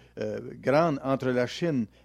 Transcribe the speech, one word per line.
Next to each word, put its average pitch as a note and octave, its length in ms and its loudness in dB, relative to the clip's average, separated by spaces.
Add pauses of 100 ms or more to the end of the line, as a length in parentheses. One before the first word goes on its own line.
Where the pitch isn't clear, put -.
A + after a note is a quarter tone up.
(180)
euh, G#2+ 220 -4 (140)
grandes C#3 500 2
entre C3 240 0
la B2 180 2
Chine C3+ 400 -2 (180)